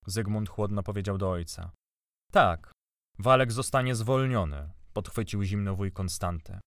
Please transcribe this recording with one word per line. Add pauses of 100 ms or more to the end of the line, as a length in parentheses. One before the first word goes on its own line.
Zygmunt
chłodno
powiedział
do
ojca. (640)
Tak, (460)
Walek
zostanie
zwolniony, (220)
podchwycił
zimno
wuj
Konstanty.